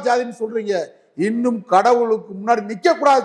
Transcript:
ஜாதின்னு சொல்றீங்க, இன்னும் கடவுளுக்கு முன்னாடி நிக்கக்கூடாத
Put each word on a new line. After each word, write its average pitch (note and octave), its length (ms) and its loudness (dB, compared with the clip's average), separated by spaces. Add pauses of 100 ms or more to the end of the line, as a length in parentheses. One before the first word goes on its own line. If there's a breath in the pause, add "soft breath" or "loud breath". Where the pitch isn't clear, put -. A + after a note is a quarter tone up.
ஜாதின்னு A#3+ 360 -2
சொல்றீங்க, A3 360 -4 (420)
இன்னும் A3+ 480 -2
கடவுளுக்கு A3 680 2
முன்னாடி G#3+ 300 -2
நிக்கக்கூடாத C4+ 600 2